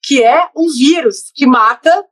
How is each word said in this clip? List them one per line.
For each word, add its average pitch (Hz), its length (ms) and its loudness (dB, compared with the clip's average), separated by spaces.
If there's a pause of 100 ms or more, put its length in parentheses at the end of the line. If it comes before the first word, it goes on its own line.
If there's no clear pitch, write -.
que 262 200 -2
é 302 340 2
um 330 120 -2
vírus 277 640 -2
que 277 120 -4
mata 254 640 0